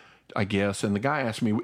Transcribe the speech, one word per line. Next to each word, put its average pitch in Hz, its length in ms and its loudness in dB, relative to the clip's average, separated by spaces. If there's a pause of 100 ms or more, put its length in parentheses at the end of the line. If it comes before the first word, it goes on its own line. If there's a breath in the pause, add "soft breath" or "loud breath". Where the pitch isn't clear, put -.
(360 loud breath)
I 110 80 2
guess, 98 400 0
and 104 100 2
the 101 60 0
guy 139 220 0
asked 113 180 -4
me, 113 240 2